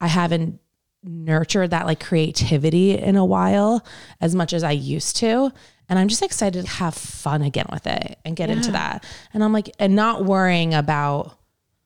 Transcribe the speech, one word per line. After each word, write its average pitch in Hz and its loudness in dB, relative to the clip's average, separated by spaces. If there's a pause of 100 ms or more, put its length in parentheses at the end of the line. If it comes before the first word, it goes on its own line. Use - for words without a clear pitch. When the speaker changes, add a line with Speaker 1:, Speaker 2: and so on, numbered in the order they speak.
Speaker 1:
I 170 -2
haven't 165 0 (460)
nurtured 165 0
that, 170 0
like, 160 0
creativity 160 2
in 196 2
a 190 4
while 196 2 (360)
as 170 0
much 175 0
as 165 -2
I 151 0
used 143 -4
to. 247 2 (360)
And 185 2
I'm 190 4
just 226 -2
excited 190 -2
to - -10
have 170 -4
fun - -4
again 139 -2
with - -10
it - -6
and 160 -6
get 165 -4
into 233 -2
Speaker 2:
Yeah. - -2
Speaker 1:
that. - -6 (300)
And 214 0
I'm 214 2
like, 214 -2
and 196 4
not 214 2
worrying 180 2
about, 147 -2 (500)